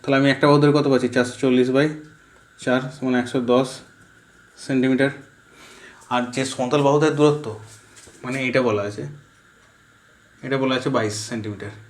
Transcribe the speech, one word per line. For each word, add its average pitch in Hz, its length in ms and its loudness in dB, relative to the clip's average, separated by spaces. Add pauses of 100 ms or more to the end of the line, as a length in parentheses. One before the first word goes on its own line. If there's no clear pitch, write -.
তাহলে 139 180 0
আমি 139 140 4
একটা 143 140 2
বাহু 143 140 8
দৈর্ঘ্য 147 180 6
কত 143 120 0
পাচ্ছি? 123 240 2
চারশো 123 260 0
চল্লিশ 127 340 4
বাই 147 120 4 (760)
চার 127 180 0 (140)
সমান 127 260 -4
একশো 123 160 -4 (160)
দশ 131 140 2 (960)
সেন্টিমিটার। 131 460 0 (1000)
আর 123 80 0 (120)
যে 131 100 -2 (100)
সমতল 131 340 -2
বাহুদের 147 320 2
দূরত্ব, 147 260 2 (760)
মানে 127 140 -8 (120)
এটা 127 180 0
বলা 104 220 0
আছে, 127 140 -12 (1400)
এটা 131 180 -2
বলা 131 160 0
আছে 147 160 -4
বাইশ 107 200 0 (140)
সেন্টিমিটার। 104 440 -10 (160)